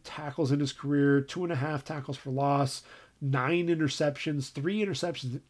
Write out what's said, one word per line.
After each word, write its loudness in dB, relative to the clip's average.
tackles -2
in 4
his 0
career, 4
two -4
and -2
a 0
half -2
tackles -8
for -10
loss, 0
nine 2
interceptions, 0
three -2
interceptions -4
in -8